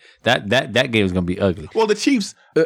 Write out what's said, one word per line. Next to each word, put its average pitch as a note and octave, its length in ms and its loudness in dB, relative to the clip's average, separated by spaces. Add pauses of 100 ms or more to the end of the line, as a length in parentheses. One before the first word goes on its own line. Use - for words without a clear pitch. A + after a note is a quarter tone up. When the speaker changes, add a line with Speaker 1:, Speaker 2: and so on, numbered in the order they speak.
(220)
Speaker 1:
That, A2+ 280 0
that, B2 240 0
that A#2+ 180 0
game G#2+ 120 4
is F#2+ 80 0
gonna F2+ 140 -2
be F#2 140 -4
ugly. F#2 340 -2
Speaker 2:
Well, A3 140 2
the G#3 80 2
Chiefs. A#3 400 -2 (200)
Speaker 1:
Uh, D#3+ 100 4